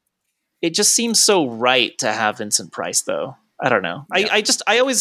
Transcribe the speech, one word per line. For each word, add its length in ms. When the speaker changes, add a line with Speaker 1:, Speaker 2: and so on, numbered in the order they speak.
Speaker 1:
it 100
just 220
seems 280
so 280
right 480
to 120
have 280
Vincent 340
Price, 300
though. 340
I 80
don't 140
know. 240
Speaker 2:
Yeah. 160
Speaker 1:
I, 40
I 40
just, 260
I 120
always, 220